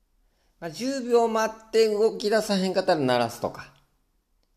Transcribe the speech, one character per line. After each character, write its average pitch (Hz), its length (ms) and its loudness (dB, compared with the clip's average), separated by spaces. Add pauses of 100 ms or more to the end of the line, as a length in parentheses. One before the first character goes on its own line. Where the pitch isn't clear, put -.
(600)
ま 170 80 -12
あ、 - 20 -12
十 254 320 -6
秒 233 260 2
待 220 260 -2
っ - 160 -20
て 226 180 4
動 214 280 0
き 202 140 -4
出 220 100 2
さ 202 160 -2
へ 185 100 0
ん 185 60 -2
か 185 80 0
っ 185 60 -2
た 180 80 4
ら 156 60 0
鳴 127 180 2
ら 117 120 0
す - 100 -14
と 92 100 -4
か。 - 220 -16 (840)